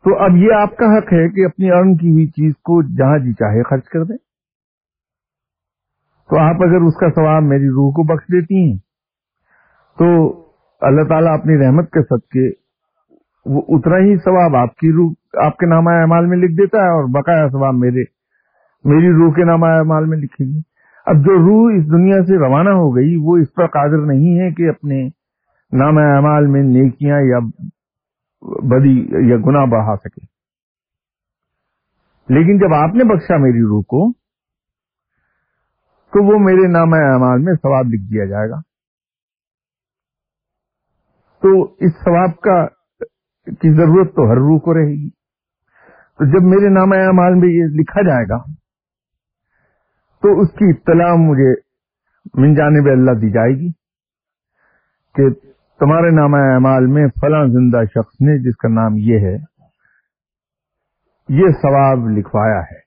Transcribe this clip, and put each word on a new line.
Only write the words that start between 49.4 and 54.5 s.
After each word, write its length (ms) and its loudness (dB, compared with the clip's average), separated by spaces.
تو 60 2
اس 180 0
کی 120 2
اطلاع 500 0
مجھے 300 2
من 200 4
جانب 380 2
اللہ 280 2
دی 100 -2
جائے 300 -2
گی 100 -8